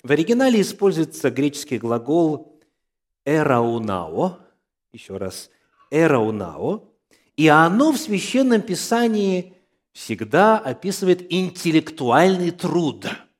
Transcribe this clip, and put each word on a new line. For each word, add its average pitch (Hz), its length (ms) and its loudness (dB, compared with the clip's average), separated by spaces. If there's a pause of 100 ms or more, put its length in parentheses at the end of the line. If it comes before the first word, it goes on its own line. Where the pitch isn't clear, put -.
В 127 80 -4
оригинале 226 500 2
используется 160 680 -2
греческий 135 460 -4
глагол 131 800 -2 (680)
«эраунао», 117 1120 0 (520)
еще 95 260 -14
раз, 95 320 -10 (420)
«эраунао», 113 920 0 (520)
и 156 120 2
оно 170 440 4
в 269 60 -2
Священном 226 640 0
Писании 202 920 -2 (380)
всегда 139 680 2
описывает 180 760 -2
интеллектуальный 170 1200 0
труд. 175 560 -4 (320)